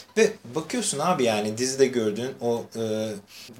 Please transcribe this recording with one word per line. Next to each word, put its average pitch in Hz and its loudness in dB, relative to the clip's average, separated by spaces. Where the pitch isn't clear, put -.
Ve 220 4
bakıyorsun 160 -4
abi 151 2
yani 107 2
dizide 131 4
gördüğün 117 0
o, 117 0
e, 110 -2